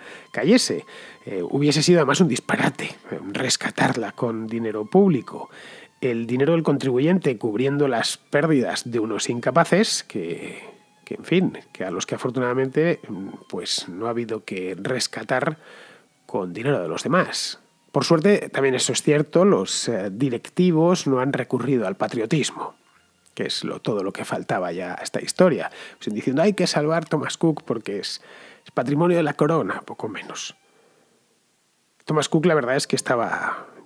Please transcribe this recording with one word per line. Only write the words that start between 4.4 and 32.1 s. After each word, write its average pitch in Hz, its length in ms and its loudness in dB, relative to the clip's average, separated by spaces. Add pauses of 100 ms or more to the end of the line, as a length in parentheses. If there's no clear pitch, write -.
dinero 110 380 -4
público. 185 640 4 (500)
El 117 260 0
dinero 135 280 4
del 160 100 2
contribuyente 135 720 2
cubriendo 135 480 0
las 113 320 -2
pérdidas 139 720 0
de 117 80 0
unos 110 320 -2
incapaces 165 720 2
que, - 680 -10 (360)
que, - 120 -10
en - 80 -14
fin, 180 340 2 (140)
que - 120 -8
a 92 60 -6
los 87 160 -6
que - 80 -6
afortunadamente, 131 840 0 (480)
pues, - 400 -6
no 92 180 -6
ha 117 40 -2
habido 113 340 -6
que 92 340 -8
rescatar 123 800 -4 (640)
con 92 280 -4
dinero 117 280 -2
de 85 80 -4
los 80 140 -4
demás. - 560 -2 (340)
Por 135 120 2
suerte, 175 460 4
también 135 260 2
eso 123 160 0
es - 100 -2
cierto, 151 420 4
los, 120 440 2
eh, 104 240 -2
directivos 156 960 2
no 131 100 4
han 135 140 0
recurrido 120 560 0
al 98 80 -4
patriotismo, - 800 -2 (580)
que - 120 -4
es - 180 -6
lo, - 160 -8
todo 104 240 -2
lo 98 80 -4
que - 120 -10
faltaba 110 460 -4
ya 90 220 -6
a - 100 -12
esta - 180 -6
historia. 143 520 2 (260)
Pues, 107 160 -8
diciendo, 131 260 0
"Hay 202 140 4
que 180 140 0
salvar 160 360 0
Thomas - 320 -4
Cook 160 280 0
porque 101 340 -4
es, - 240 -10 (420)
es - 60 -20
patrimonio 147 460 2
de 170 80 2
la 143 100 -2
corona", 147 480 0
poco - 260 -10
menos. - 460 -12 (1500)
Thomas 156 220 0